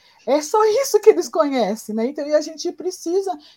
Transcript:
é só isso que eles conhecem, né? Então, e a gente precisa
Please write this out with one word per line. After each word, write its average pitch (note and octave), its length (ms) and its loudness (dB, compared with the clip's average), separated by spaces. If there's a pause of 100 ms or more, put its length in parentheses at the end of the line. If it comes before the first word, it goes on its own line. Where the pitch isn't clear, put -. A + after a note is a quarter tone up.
(260)
é C4+ 140 2
só G#4+ 240 2 (180)
isso G#4 180 2
que A4 100 6
eles D4+ 180 4
conhecem, B3 680 -2
né? A3+ 120 -2
Então, C#4+ 200 -6
e D4+ 80 -2
a D#4 60 4
gente D#4 320 -8
precisa F4+ 640 -6 (200)